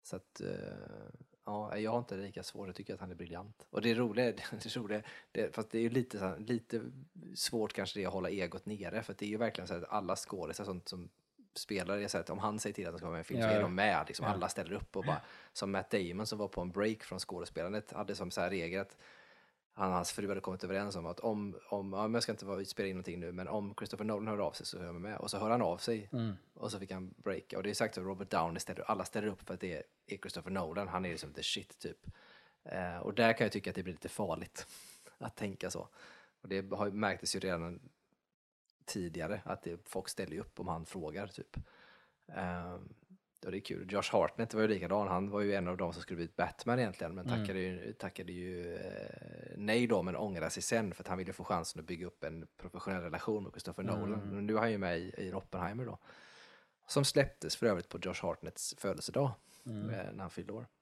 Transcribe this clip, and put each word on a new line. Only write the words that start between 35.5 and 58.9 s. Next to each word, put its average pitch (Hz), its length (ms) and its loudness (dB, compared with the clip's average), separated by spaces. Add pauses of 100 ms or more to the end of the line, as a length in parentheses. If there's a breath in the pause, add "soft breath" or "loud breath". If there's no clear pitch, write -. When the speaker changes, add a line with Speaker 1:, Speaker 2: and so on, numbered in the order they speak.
Speaker 1:
så. - 160 -6 (540 loud breath)
Och 92 80 -16
det 95 220 0
har, 101 200 2
märktes 98 440 2
ju 95 40 2
redan 87 400 0 (1040)
tidigare 87 600 -2
att 95 180 -2
det, 85 140 -4 (120)
folk 95 200 -4
ställer 87 240 -4
ju 85 60 -2
upp - 200 -10
om 92 80 -2
han 82 180 -2
frågar, 90 420 -4
typ. - 300 -10 (680 loud breath)
Ehm, 90 680 -4 (520)
och 92 60 -4
det 92 60 -2
är 101 40 -2
kul. 92 300 -6
Josh 101 200 2
Hartnett 110 420 4
var 110 80 4
ju 110 60 8
likadan. 98 400 4
Han 95 220 2
var 101 120 2
ju 101 140 6
en 92 120 2
av 90 100 0
de 87 160 0
som 85 80 -8
skulle 87 160 -4
bli 85 180 -2
Batman 120 440 2
egentligen, 90 360 0
men 92 120 -4
Speaker 2:
Mm. 117 120 2
Speaker 1:
tackade 98 200 0
ju, 92 340 -2
tackade 90 380 -6
ju, 90 440 -4
eh, 50 840 -8
nej 113 300 6
då, 104 160 8
men 90 120 2
ångrade 90 340 0
sig - 140 -2
sen 107 300 4
för - 100 -10
att - 40 -8
han 92 100 0
ville 92 160 -2
få - 100 -8
chansen 85 380 0
att 80 60 -10
bygga 87 200 -4
upp - 160 -10
en 80 240 -6 (100)
professionell 92 440 -4
relation 104 420 0
med - 80 -8
Christopher 90 320 -6
Speaker 2:
Mm. 107 160 2
Speaker 1:
Nolan. 104 200 0 (160)
Men 101 100 -2
nu 107 100 4
är 107 40 6
han 113 120 6
ju 107 60 2
med 87 220 2
i, 90 180 -4
i 92 160 -2
Oppenheimer 95 520 -2
då. - 120 -6 (880 loud breath)
Som 139 180 6
släpptes 131 500 4
för - 100 2
övrigt 95 240 4
på 87 120 -6
Josh 92 240 -2
Hartnetts - 520 -2
födelsedag, 131 540 2 (340 loud breath)